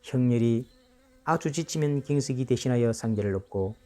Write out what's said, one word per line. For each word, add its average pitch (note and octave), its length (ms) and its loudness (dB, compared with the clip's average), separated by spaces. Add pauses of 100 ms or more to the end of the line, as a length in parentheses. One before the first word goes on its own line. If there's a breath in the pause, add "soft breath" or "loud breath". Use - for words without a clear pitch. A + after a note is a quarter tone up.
형렬이 A#2+ 640 2 (560)
아주 D#3+ 280 0
지치면 D3 520 -2
경석이 C3+ 420 0
대신하여 A#2+ 460 2
상제를 G#2 440 -2
엎고 G2 400 -4 (100)